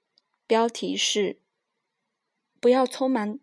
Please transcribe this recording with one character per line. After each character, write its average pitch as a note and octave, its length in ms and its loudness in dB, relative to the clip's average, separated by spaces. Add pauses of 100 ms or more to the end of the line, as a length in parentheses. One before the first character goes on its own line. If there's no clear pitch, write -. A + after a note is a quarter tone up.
(460)
标 A3+ 240 2
题 F#3+ 260 -6
是 - 460 -2 (1200)
“不 A#3+ 80 4
要 B3+ 160 4
匆 C4 220 -4
忙 A3 360 -2